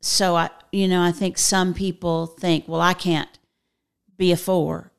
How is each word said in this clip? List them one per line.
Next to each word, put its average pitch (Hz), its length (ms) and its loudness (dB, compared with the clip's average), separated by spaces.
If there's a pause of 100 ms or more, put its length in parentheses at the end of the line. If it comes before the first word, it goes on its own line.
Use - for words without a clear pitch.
So 185 340 0
I, 165 140 0 (220)
you 196 160 0
know, 180 140 2
I 175 100 4
think 175 260 -2
some 185 360 2
people 170 540 -4
think, 165 400 -2
"Well, 165 140 -2
I 175 120 2
can't 175 460 -4 (800)
be 180 140 2
a 170 60 2
four 170 600 -2